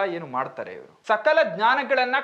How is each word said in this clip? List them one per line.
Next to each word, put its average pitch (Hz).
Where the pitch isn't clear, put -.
ಏನು 170
ಮಾಡ್ತಾರೆ 127
ಇವರು. -
ಸಕಲ 311
ಜ್ಞಾನಗಳನ್ನ 254